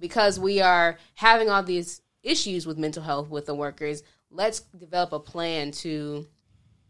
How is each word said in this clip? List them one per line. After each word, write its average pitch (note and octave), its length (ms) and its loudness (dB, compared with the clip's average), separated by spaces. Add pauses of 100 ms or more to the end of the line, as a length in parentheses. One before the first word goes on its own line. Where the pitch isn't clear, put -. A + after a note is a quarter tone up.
because F#3 400 2
we G3 200 2
are F3 380 4 (160)
having A3 360 6
all G3 120 4
these F3 380 -6 (240)
issues G3 420 -2
with D#3 120 -8
mental D#3 240 -4
health D3 260 -4
with D3 180 -8
the D3 80 -6
workers, D3 480 -6 (320)
let's G#3+ 260 -2
develop F3 520 -6
a D3+ 80 -4
plan D#3+ 500 -6
to D3 560 -8 (640)